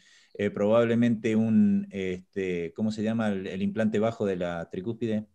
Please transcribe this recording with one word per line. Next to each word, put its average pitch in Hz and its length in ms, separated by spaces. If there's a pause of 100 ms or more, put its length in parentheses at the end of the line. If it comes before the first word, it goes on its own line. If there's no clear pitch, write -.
(320)
eh, 101 160
probablemente 113 880
un, 104 540
este, 92 840
¿cómo 110 160
se 107 120
llama? 110 260
El, 95 180
el 92 140
implante 107 380
bajo 113 260
de 95 120
la 87 340
tricúspide. 110 640